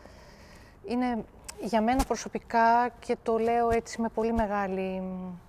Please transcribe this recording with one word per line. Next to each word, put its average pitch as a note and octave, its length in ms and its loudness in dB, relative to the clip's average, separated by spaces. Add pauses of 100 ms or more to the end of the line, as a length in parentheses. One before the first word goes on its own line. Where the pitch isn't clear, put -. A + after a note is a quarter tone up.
(840)
είναι B3 380 -2 (380)
για A3+ 200 2
μένα B3+ 240 2
προσωπικά, A#3 840 2 (100)
και A#3 240 -2
το A3+ 140 2
λέω A#3 320 2
έτσι A#3 320 -2
με A3+ 80 0
πολύ A3+ 240 0
μεγάλη F#3+ 680 -2 (460)